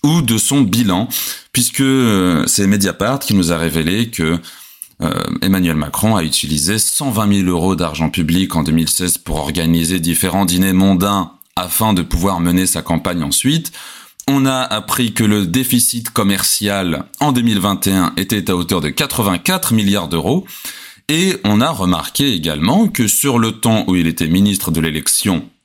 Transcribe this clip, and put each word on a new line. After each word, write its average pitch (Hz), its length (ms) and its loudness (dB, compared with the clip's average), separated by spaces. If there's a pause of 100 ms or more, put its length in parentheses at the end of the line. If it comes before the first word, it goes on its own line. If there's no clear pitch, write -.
ou 160 200 4
de 113 160 0
son 139 240 2
bilan, 101 480 2 (420)
puisque, 123 300 -2
euh, 107 680 2
c'est 101 200 2
Mediapart 101 520 0
qui - 140 -4
nous 87 180 2
a 85 60 0
révélé 82 520 0
que, 82 300 -2 (640)
euh, 80 220 -4 (180)
Emmanuel 92 340 2
Macron 78 400 0
a 87 80 0
utilisé 78 560 -2
cent 139 320 -2
vingt 107 140 0
mille 98 240 2
euros 90 260 2
d'argent 80 340 -2
public 87 460 0
en 80 80 0
deux 78 80 0
mille 80 160 2
seize 90 300 -2
pour - 180 -6
organiser 82 640 0
différents 87 460 0
dîners 92 260 2
mondains 95 640 2 (240)
afin 98 360 0
de 90 80 2
pouvoir 87 380 0
mener 87 260 2
sa 85 160 -2
campagne 85 420 -2
ensuite. - 500 0 (560)
On 135 160 2
a 131 160 0
appris 107 520 -2
que 117 120 0
le 104 200 2
déficit 120 640 0
commercial 98 920 0 (160)
en 147 140 2
deux 123 80 2
mille 113 180 2
vingt 95 280 -2
et 98 40 2
un 92 240 0
était 95 340 -2
à 92 60 2
hauteur 87 240 0
de 76 100 -2
quatre-vingt-quatre 117 840 -2
milliards 101 340 2
d'euros. 85 380 0 (640)
Et 175 340 0
on 104 160 0
a 143 120 2
remarqué 95 640 -2
également 82 540 0
que 113 200 0
sur 123 300 0
le 113 160 2
temps 110 340 0
où 92 100 2
il 82 100 2
était 82 200 -2
ministre 95 440 2
de 80 80 0
l'élection 80 640 -2 (220)